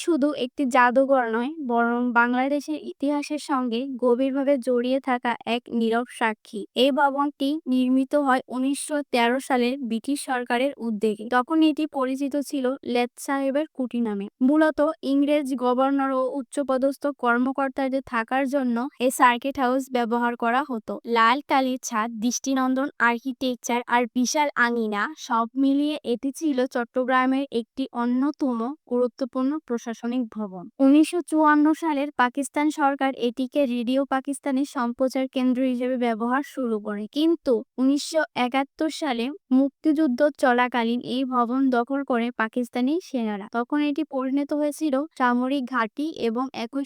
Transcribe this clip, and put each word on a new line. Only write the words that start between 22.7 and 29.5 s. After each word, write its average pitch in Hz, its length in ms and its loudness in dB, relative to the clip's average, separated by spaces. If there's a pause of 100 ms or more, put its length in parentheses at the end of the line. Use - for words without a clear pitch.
আর্কিটেকচার 247 720 -2 (140)
আর 240 80 4 (140)
বিশাল 285 320 0 (180)
আঙিনা, 220 360 -2 (240)
সব 233 200 0 (160)
মিলিয়ে 285 340 2 (160)
এটি 240 260 -4
ছিল 294 200 0 (160)
চট্টগ্রামের 254 680 0 (160)
একটি 269 240 -6 (180)
অন্যতম 254 560 0 (320)
গুরুত্বপূর্ণ 247 600 -2 (160)